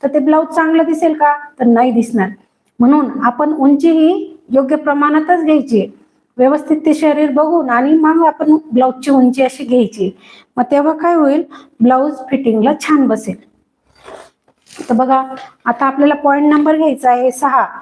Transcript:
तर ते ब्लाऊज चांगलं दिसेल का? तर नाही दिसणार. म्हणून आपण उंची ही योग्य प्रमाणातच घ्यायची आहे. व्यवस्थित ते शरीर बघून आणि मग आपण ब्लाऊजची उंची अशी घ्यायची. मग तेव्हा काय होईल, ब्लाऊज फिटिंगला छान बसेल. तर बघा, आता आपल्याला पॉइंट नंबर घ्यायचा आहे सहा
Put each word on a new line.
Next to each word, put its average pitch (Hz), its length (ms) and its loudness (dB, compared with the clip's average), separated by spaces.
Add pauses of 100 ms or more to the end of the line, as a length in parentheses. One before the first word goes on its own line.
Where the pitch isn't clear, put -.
तर 277 100 -4
ते 302 60 2
ब्लाऊज 311 280 0
चांगलं 320 360 0
दिसेल 311 300 -2
का? 294 240 0 (220)
तर 254 60 0
नाही 233 260 2
दिसणार. 220 380 -2 (500)
म्हणून 269 320 2 (120)
आपण 294 300 -2
उंची 285 380 2
ही 320 460 0 (140)
योग्य 269 240 0
प्रमाणातच 302 680 0
घ्यायची 294 360 0
आहे. - 100 -4 (480)
व्यवस्थित 294 480 0
ते 311 80 4
शरीर 302 380 0
बघून 302 380 0
आणि 254 240 0
मग 320 340 2
आपण 302 300 0 (160)
ब्लाऊजची 254 380 0
उंची 254 320 2
अशी 254 200 -4
घ्यायची. 214 540 -2 (400)
मग 247 140 0
तेव्हा 285 220 0
काय 330 200 -2
होईल, 302 300 2 (380)
ब्लाऊज 262 340 2 (140)
फिटिंगला 226 500 0
छान 285 280 0
बसेल. 214 360 -6 (1500)
तर 240 60 0
बघा, 262 280 0 (420)
आता 240 200 -2
आपल्याला 285 300 0
पॉइंट 294 380 0
नंबर 302 240 2
घ्यायचा 269 340 0
आहे 247 200 0
सहा 262 360 -2 (140)